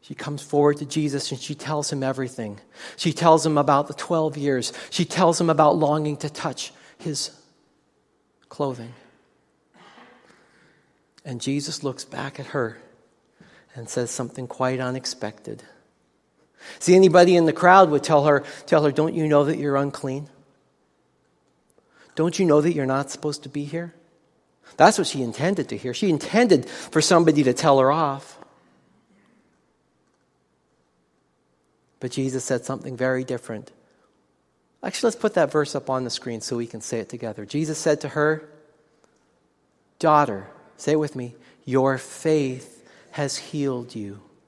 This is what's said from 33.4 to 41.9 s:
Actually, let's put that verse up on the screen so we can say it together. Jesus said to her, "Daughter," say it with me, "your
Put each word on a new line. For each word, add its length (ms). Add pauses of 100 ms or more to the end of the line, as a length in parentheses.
Actually, 260
let's 80
put 180
that 160
verse 240
up 140
on 160
the 60
screen 300
so 160
we 100
can 140
say 200
it 80
together. 380
Jesus 320
said 240
to 80
her, 380 (1500)
"Daughter," 500 (280)
say 160
it 80
with 160
me, 180 (300)
"your 320